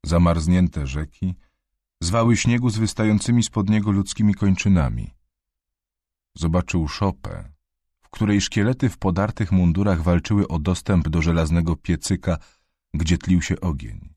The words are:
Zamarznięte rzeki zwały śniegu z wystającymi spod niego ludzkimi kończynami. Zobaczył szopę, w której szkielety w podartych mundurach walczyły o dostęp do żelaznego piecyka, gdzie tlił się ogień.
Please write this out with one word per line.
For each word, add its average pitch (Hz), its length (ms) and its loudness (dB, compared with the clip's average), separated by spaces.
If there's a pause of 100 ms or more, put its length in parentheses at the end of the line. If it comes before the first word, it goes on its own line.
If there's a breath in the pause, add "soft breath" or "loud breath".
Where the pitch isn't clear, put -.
Zamarznięte 85 800 2
rzeki 76 480 -6 (640)
zwały 117 360 2
śniegu 120 320 2
z 104 80 -4
wystającymi 110 640 2
spod 101 260 -2
niego 107 220 2
ludzkimi 101 440 0
kończynami. 87 760 0 (1200)
Zobaczył 82 520 -2
szopę, - 640 -6 (500)
w - 80 -20
której 104 320 0
szkielety 120 480 0
w - 80 -10
podartych 98 540 -2
mundurach 90 500 2
walczyły 90 460 0
o 82 120 -4
dostęp 87 500 0
do 82 120 0
żelaznego 82 540 0
piecyka, 85 640 -4 (560 soft breath)
gdzie 82 240 0
tlił 92 240 2
się - 180 -4
ogień. 67 580 -8